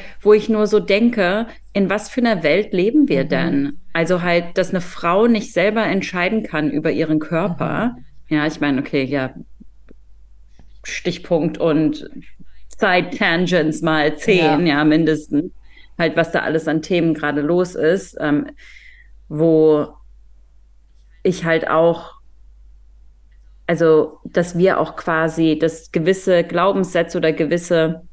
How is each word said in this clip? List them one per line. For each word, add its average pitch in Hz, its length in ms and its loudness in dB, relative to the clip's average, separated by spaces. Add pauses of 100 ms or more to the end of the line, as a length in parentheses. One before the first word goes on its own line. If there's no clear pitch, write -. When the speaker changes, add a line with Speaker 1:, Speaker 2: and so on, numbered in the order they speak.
(200)
Speaker 1:
wo 208 140 6
ich 214 140 2
nur 214 180 2
so 202 140 2
denke, 208 680 0 (240)
in 190 180 0
was 214 200 -4
für 254 100 -6
einer 220 220 2
Welt 170 300 0
leben 226 360 2
wir 135 160 2
Speaker 2:
Mhm. 160 60 -6
Speaker 1:
denn? 139 480 0 (140)
Also 170 300 0
halt, 175 360 0
dass 180 120 0
eine 185 100 -2
Frau 180 480 0
nicht 226 240 0
selber 214 340 0
entscheiden 190 580 -2
kann 151 260 -2
über 151 220 -2
ihren 156 280 0
Körper. 170 760 -4
Speaker 2:
Mhm. - 80 -16 (240)
Speaker 1:
Ja, 151 180 0
ich 151 140 -6
mein, 139 180 0
okay, 143 260 -2
ja, 131 300 -4 (1500)
Stichpunkt 165 760 -4
und 156 500 0 (720)
Side-Tangents 180 1040 0
mal 156 360 0
zehn, 170 480 2
Speaker 2:
Ja. - 0 -
Speaker 1:
ja, 147 180 2
mindestens. 156 680 0 (460)
Halt, 165 180 0
was 165 160 0
da 175 80 0
alles 160 260 -2
an 156 160 -2
Themen 165 320 0
gerade 147 260 -2
los 175 360 0
ist, 170 440 -2
ähm, 147 300 0 (760)
wo 156 680 2 (1300)
ich 180 200 -2
halt 165 240 0
auch, 165 440 0 (1500)
also, 160 580 2
dass 175 320 -2
wir 180 220 4
auch - 160 -2
quasi, 160 640 0
dass - 320 -2
gewisse 175 540 2
Glaubenssätze 175 760 0
oder 160 140 2
gewisse 165 680 0 (100)